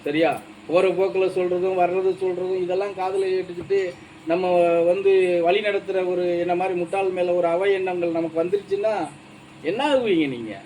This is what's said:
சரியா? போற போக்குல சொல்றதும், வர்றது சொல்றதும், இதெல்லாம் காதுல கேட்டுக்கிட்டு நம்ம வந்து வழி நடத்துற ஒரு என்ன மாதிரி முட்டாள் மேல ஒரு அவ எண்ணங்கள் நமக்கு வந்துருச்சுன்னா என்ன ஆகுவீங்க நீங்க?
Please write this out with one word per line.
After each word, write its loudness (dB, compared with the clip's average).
சரியா? 0
போற 4
போக்குல 0
சொல்றதும், 0
வர்றது 0
சொல்றதும், -2
இதெல்லாம் -2
காதுல -4
கேட்டுக்கிட்டு -2
நம்ம 0
வந்து 4
வழி 2
நடத்துற -2
ஒரு 0
என்ன 0
மாதிரி -2
முட்டாள் -2
மேல 0
ஒரு 2
அவ 2
எண்ணங்கள் 0
நமக்கு -2
வந்துருச்சுன்னா -2
என்ன 0
ஆகுவீங்க 2
நீங்க? -8